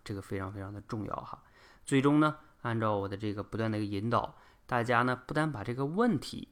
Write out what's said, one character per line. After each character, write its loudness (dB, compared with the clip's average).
这 -8
个 -6
非 -6
常 -6
非 -10
常 -10
的 -10
重 -6
要 -6
哈。 -8
最 4
终 6
呢， 4
按 -2
照 2
我 -2
的 -6
这 -4
个 -6
不 -10
断 0
的 0
一 0
个 -2
引 -2
导， 0
大 2
家 4
呢， 0
不 -4
单 2
把 -6
这 -4
个 -2
问 2
题， -10